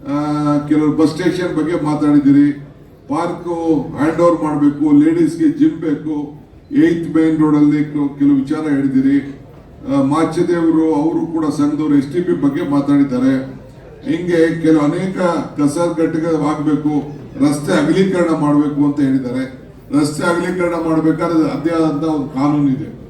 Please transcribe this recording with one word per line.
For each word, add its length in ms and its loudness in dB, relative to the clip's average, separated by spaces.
ಆ, 600 -2
ಕೆಲವರು 240 2
ಬಸ್ 200 2
ಸ್ಟೇಷನ್ 440 -2
ಬಗ್ಗೆ 280 -2
ಮಾತಾಡಿದಿರಿ, 680 4
ಪಾರ್ಕ್ 400 -6
ಹ್ಯಾಂಡ್ 240 0
ಓವರ್ 220 4
ಮಾಡ್ಬೇಕು, 600 4
ಲೇಡೀಸ್‌ಗೆ 460 2
ಜಿಮ್ 300 2
ಬೇಕು, 580 -6
ಏಯ್ತ್ 440 2
ಮೇನ್ 240 2
ರೋಡಲ್ಲಿ 440 4
ಕೆ-, 360 -4
ಕೆಲವು 160 4
ವಿಚಾರ 340 -2
ಹೇಳಿದಿರಿ. 760 0
ಆ, 140 0
ಮಾಚದೇವರು 920 0
ಅವರು 320 0
ಕೂಡ 180 -4
ಸಂಘದವರು 500 0
ಎಸ್ 180 0
ಟಿ 80 -2
ಪಿ 100 -2
ಬಗ್ಗೆ 380 -2
ಮಾತಾಡಿದ್ದಾರೆ. 880 0
ಹಿಂಗೆ 500 0
ಕೆಲವು 200 4
ಅನೇಕ 360 -2
ಕಸ 200 0
ಘಟಕ 440 0
ಆಗ್ಬೇಕು, 760 -2
ರಸ್ತೆ 260 -2
ಅಗಲೀಕರಣ 640 2
ಮಾಡ್ಬೇಕು 500 0
ಅಂತ 140 -2
ಹೇಳಿದ್ದಾರೆ. 720 -2
ರಸ್ತೆ 240 -2
ಅಗಲೀಕರಣ 500 -2
ಮಾಡ್ಬೇಕಾದ್ರೆ 600 0
ಅದೇ 200 -4
ಆದಂತ 340 0
ಒಂದು 260 -4
ಕಾನೂನು 400 0
ಇದೆ. 240 -4